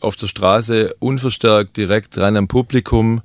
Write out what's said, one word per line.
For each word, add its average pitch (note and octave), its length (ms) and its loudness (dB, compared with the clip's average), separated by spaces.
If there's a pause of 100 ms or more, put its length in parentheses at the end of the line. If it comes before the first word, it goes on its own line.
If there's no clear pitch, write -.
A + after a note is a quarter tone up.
auf - 160 -4
der G2+ 120 -8
Straße, A2 720 0
unverstärkt, A#2 760 0
direkt G#2 420 -2
dran G2+ 200 2
am G2+ 100 2
Publikum. A#2 800 0